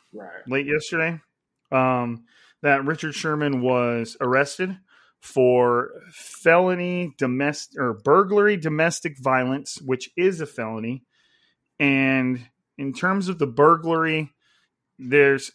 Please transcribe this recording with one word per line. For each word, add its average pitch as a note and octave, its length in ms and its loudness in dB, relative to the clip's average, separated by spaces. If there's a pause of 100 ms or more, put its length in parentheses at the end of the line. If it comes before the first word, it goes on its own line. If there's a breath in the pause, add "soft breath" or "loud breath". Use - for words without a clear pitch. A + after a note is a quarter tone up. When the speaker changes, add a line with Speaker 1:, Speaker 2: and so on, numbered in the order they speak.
(140)
Speaker 1:
Right. - 340 -18
Speaker 2:
Late C#3 200 -2
yesterday, D#3+ 520 -2 (520)
um, B2+ 540 0 (360 soft breath)
that C#3 240 2
Richard D3+ 300 -4
Sherman D3 460 -2
was A#2+ 600 0
arrested C#3 560 -2 (420 soft breath)
for B2 720 2 (180)
felony F3+ 1040 0
domestic C#3 640 -4
or B2 140 -2
burglary G3 640 2
domestic D#3 600 -2
violence, C3 640 -2
which C3 340 -4
is F3 260 0
a D3+ 40 -6
felony. A2+ 600 -8 (720)
And C3+ 680 0 (320)
in C#3 140 -6
terms F#3+ 340 -2
of F#3 100 -4
the D#3 80 0
burglary, D#3+ 840 2 (680)
there's, C3+ 580 2